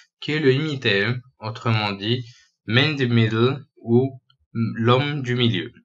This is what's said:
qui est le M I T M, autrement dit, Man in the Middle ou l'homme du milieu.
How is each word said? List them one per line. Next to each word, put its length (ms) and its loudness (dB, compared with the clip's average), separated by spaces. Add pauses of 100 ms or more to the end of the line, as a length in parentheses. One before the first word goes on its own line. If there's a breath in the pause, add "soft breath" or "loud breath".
(200 loud breath)
qui 140 -6
est 60 -2
le 120 4
M 160 0
I 140 -6
T 80 0
M, 320 0 (180)
autrement 540 -2
dit, 320 -4 (400 loud breath)
Man 260 2
in 60 -4
the 120 -2
Middle 540 2 (140)
ou 440 0 (300)
l'homme 720 0
du 140 -4
milieu. 360 0 (140)